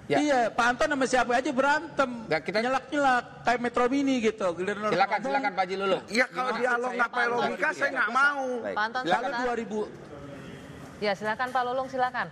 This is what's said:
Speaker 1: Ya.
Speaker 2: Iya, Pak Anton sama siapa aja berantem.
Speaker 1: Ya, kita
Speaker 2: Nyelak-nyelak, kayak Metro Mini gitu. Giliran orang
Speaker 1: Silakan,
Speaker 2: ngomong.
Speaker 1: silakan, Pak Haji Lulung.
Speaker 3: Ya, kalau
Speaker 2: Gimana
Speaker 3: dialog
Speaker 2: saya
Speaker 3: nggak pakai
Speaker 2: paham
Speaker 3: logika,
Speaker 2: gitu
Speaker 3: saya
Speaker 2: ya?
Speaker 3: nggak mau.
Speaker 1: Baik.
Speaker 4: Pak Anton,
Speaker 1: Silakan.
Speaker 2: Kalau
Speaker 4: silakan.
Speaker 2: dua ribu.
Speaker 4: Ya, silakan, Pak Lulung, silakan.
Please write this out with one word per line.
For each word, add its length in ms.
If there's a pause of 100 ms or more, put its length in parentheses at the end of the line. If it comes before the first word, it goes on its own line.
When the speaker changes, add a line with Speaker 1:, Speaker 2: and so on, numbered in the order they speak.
Speaker 1:
Ya. 160
Speaker 2:
Iya, 280
Pak 200
Anton 220
sama 160
siapa 280
aja 160
berantem. 760
Speaker 1:
Ya, 100
kita 220
Speaker 2:
Nyelak-nyelak, 640 (160)
kayak 180
Metro 280
Mini 340
gitu. 320
Giliran 320
orang 80
Speaker 1:
Silakan, 180
Speaker 2:
ngomong. 160
Speaker 1:
silakan, 240
Pak 140
Haji 120
Lulung. 300
Speaker 3:
Ya, 220
kalau 180
Speaker 2:
Gimana 140
Speaker 3:
dialog 240
Speaker 2:
saya 100
Speaker 3:
nggak 140
pakai 160
Speaker 2:
paham 100
Speaker 3:
logika, 300
Speaker 2:
gitu 80
Speaker 3:
saya 120
Speaker 2:
ya? 100
Speaker 3:
nggak 180
mau. 320 (100)
Speaker 1:
Baik. 220
Speaker 4:
Pak 80
Anton, 180
Speaker 1:
Silakan. 140
Speaker 2:
Kalau 100
Speaker 4:
silakan. 160
Speaker 2:
dua 140
ribu. 240 (1160)
Speaker 4:
Ya, 180
silakan, 360
Pak 140
Lulung, 240
silakan. 420